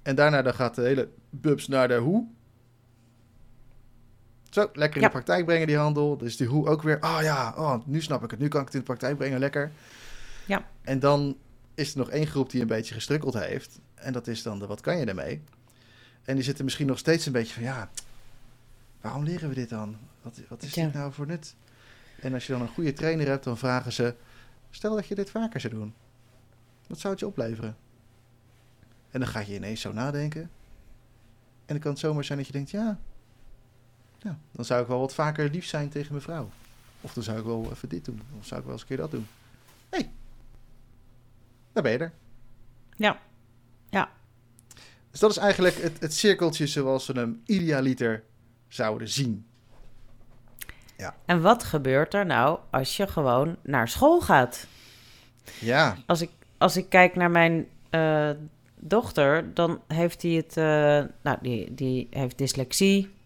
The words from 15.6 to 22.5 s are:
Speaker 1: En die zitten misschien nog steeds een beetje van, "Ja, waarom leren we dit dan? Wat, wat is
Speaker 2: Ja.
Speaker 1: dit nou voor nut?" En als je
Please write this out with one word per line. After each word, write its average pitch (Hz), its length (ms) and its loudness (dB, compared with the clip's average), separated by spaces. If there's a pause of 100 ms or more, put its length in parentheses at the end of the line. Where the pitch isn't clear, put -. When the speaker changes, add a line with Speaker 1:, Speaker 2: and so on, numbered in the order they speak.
Speaker 1:
En 135 120 -4
die 131 80 0
zitten 135 220 -4
misschien 135 220 -2
nog 131 100 0
steeds 160 280 2
een 147 60 -4
beetje 117 220 -2
van, 120 100 -8
"Ja, 123 260 -8 (1120)
waarom 135 220 -6
leren 160 260 -4
we 131 60 -4
dit 123 140 -4
dan? 107 280 -8 (240)
Wat, - 180 -16 (100)
wat - 140 -14
is 139 100 -10
Speaker 2:
Ja. 165 100 0
Speaker 1:
dit 151 100 -2
nou 143 200 -6
voor 147 140 -8
nut?" 165 280 -10 (680)
En 131 120 -4
als 123 140 -6
je 139 60 -6